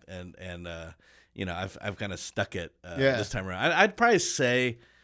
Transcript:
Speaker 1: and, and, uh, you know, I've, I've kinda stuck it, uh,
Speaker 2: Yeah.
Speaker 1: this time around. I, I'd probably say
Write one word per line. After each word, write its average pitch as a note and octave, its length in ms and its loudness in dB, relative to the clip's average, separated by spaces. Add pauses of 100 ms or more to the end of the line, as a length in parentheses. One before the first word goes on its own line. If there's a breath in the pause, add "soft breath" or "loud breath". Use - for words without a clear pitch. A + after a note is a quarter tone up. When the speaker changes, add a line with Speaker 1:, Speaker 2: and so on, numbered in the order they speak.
Speaker 1:
and, F2+ 280 -12
and, F2 300 -10
uh, E2 240 -10 (420 soft breath)
you G2 120 -4
know, F2+ 100 -2
I've, F#2 260 -6
I've G2+ 180 -4
kinda G2 200 -4
stuck - 380 -4
it, E2+ 160 -8 (100)
uh, F2 160 -10
Speaker 2:
Yeah. C3+ 200 4
Speaker 1:
this G#2 120 -2
time F#2+ 160 -4
around. G2+ 260 0
I, E3 100 6
I'd G3+ 140 4
probably A#3 220 6
say B2 600 2 (260 soft breath)